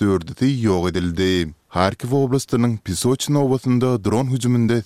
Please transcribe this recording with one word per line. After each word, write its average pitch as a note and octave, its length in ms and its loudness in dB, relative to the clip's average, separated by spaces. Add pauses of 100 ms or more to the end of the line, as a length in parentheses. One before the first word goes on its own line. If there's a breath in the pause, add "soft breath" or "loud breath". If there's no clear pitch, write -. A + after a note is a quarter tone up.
dördüsi F#2 440 0
ýok G#2+ 460 2
edildi. F2 640 -2 (140)
Harkiv G2+ 440 -2
oblastynyň B2+ 720 0
Pisoçin B2 560 -2
oblasynda B2+ 640 0
dron A2+ 240 0
hüjüminde A#2+ 580 2